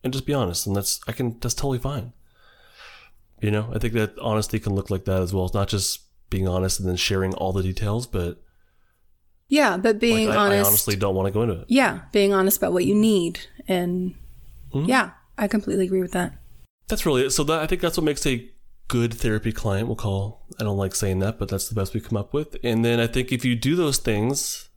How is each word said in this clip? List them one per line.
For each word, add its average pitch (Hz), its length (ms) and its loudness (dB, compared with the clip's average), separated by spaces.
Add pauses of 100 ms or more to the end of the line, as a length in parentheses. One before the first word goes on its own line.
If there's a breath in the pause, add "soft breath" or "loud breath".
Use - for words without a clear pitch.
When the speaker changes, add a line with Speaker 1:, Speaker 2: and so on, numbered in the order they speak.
Speaker 1:
And 127 80 -2
just 131 140 -4
be 143 80 0
honest. 98 320 0
And 101 100 0
that's, - 320 -2
I 107 40 -6
can, 120 280 -4
that's 123 140 -2
totally 135 240 -2
fine. 135 340 -6 (1300 loud breath)
You 107 100 0
know, 107 240 0
I 117 40 -2
think 113 160 -2
that 107 240 0
honesty 110 420 -2
can 104 140 -2
look 98 160 -2
like 92 160 -2
that 95 160 2
as 90 100 -2
well. 92 140 0
It's 90 80 -4
not 98 140 0
just - 320 -2 (280)
being 95 180 0
honest 92 340 0
and 95 80 -2
then 90 80 0
sharing 95 380 0
all 92 200 -2
the 98 80 0
details, 104 440 -2
but 85 360 -4 (1040)
Speaker 2:
Yeah, 254 300 4
but 214 200 2
being 220 300 4
Speaker 1:
like, 220 80 2
I, 208 60 4
I 202 60 4
Speaker 2:
honest 202 200 4
Speaker 1:
honestly - 280 2
don't 98 180 2
wanna 95 160 2
go 104 120 0
into 101 180 0
it. - 80 -14
Speaker 2:
Yeah, 233 320 4 (120)
being 202 220 4
honest 190 240 4
about 175 160 0
what 180 100 2
you 190 100 4
need. 202 460 2 (260)
And 180 480 0 (600)
Speaker 1:
Mm-hmm. 139 140 0
Speaker 2:
yeah, 247 220 2 (280)
I 208 100 0
completely 196 380 0
agree 185 160 0
with 185 100 -4
that. 180 220 -2 (540)
Speaker 1:
That's - 180 0
really 135 200 4
it. 127 40 -2
So 151 140 2
that, 156 160 0
I 156 60 -2
think 170 140 0
that's 165 160 0
what 165 80 0
makes 151 220 0
a 120 220 0 (400)
good 120 260 2
therapy 110 380 0
client, 104 360 -2
we'll 113 80 -4
call, 101 500 -4 (120)
I - 60 -2
don't 101 140 0
like 95 160 -2
saying 95 260 0
that, 104 180 -2
but 98 100 -4
that's 98 200 -4
the 110 60 -6
best 98 200 -2
we 104 60 -2
come - 160 -4
up 101 160 -4
with. 151 320 -4
And 117 200 2
then 117 160 4
I 117 60 2
think 127 260 -2
if 123 120 -2
you 123 100 2
do 135 220 0
those 156 220 0
things 113 800 -2